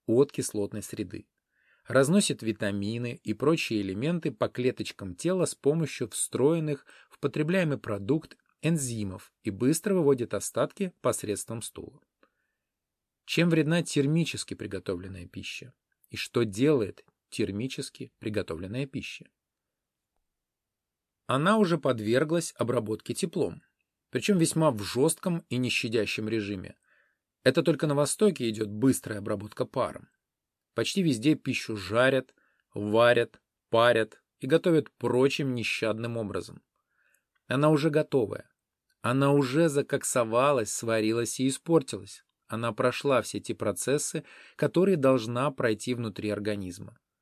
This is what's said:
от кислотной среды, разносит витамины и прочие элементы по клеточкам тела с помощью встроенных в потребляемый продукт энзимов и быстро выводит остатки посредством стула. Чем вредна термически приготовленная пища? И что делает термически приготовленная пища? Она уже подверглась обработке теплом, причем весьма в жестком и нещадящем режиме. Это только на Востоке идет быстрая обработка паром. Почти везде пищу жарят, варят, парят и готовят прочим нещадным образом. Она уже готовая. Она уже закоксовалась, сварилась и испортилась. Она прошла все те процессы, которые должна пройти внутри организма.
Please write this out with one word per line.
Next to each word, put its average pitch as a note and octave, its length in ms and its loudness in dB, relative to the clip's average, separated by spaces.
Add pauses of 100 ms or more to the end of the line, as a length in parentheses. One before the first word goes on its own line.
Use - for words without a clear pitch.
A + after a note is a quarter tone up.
от B2+ 260 4
кислотной G#2 500 -4
среды, G2 460 -10 (580)
разносит C3+ 580 2
витамины A2 800 -4
и G#2+ 100 -4
прочие B2+ 480 0
элементы C3 500 -2
по A2 160 -2
клеточкам G#2 680 -4
тела F3+ 300 0
с - 80 -6
помощью D3 560 0
встроенных D3+ 760 0 (240)
в - 100 -20
потребляемый D3+ 580 0
продукт G#2+ 600 -4 (240)
энзимов A#2 720 -4 (100)
и A2+ 60 -4
быстро C#3 460 0
выводит C#3 380 2
остатки D3+ 680 -4
посредством A2 600 -4
стула. - 400 -16 (1200)
Чем E3+ 240 2
вредна D#3+ 340 2
термически D3 720 0
приготовленная F#2 720 -8
пища? - 460 -14 (360)
И - 60 -14
что - 300 -2
делает A2+ 580 0 (260)
термически A#2 880 -6
приготовленная G#2 640 -6
пища? - 400 -12 (2000)
Она D#3 320 2
уже F3 200 2
подверглась C3 800 0
обработке A2 580 -4
теплом, D#3+ 500 -4 (480)
причем F3+ 260 2
весьма D#3+ 340 4
в G#2+ 120 -6
жестком D#3+ 640 0
и A#2+ 80 -2
нещадящем A2+ 720 -2
режиме. G2+ 460 -4 (680)
Это C3+ 200 4
только D#3 240 2
на C#3+ 80 0
Востоке D3 520 2
идет A2 220 -2
быстрая A2 500 2
обработка G#2 460 -4
паром. A2 420 -6 (680)
Почти A#2+ 260 0
везде C#3 340 4
пищу A#2 400 -6
жарят, B2 580 2 (400)
варят, A2+ 680 4 (280)
парят A2+ 520 4 (180)
и C3+ 60 -8
готовят D#3+ 460 2
прочим B2+ 640 0
нещадным A2+ 600 -4
образом. G2 460 -6 (880)
Она C#3+ 220 2
уже D#3 200 4
готовая. C#3 600 0 (520)
Она C#3 320 2
уже C#3+ 340 4
закоксовалась, C3 1040 0
сварилась A2+ 680 0
и B2+ 80 2
испортилась. C3+ 760 -2 (240)
Она A#2 240 -4
прошла B2 500 0
все G#2 180 -6
те - 160 -8
процессы, B2+ 680 -2 (320)
которые F3 420 2
должна C3 540 2
пройти B2 440 -2
внутри G#2+ 340 -6
организма. G2+ 680 -6 (220)